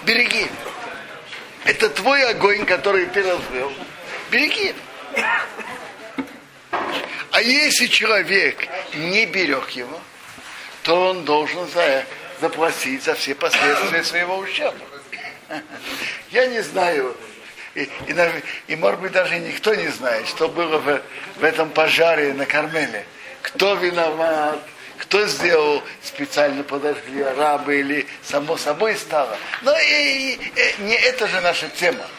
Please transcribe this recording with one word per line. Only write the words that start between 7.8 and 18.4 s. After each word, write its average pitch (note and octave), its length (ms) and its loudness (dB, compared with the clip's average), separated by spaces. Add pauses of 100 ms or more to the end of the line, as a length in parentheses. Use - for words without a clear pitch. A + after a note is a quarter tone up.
человек F#3+ 800 2 (260)
не F3+ 320 0
берёг D#3+ 460 -2
его, C3 280 -10 (840)
то F3+ 260 4
он F#3 160 -4
должен D3+ 440 0
за, C#3 360 2 (340)
заплатить D3 640 0
за D#3 120 0
все C3+ 200 -2
последствия D#3+ 680 2
своего F3 340 0
ущерба. G3+ 480 -4 (1500)
Я B3 140 4
не A#3+ 160 -2
знаю, D#3 560 0 (560)
и, D3 160 -6 (180)
и, - 60 -4
нав-, E3 300 2 (240)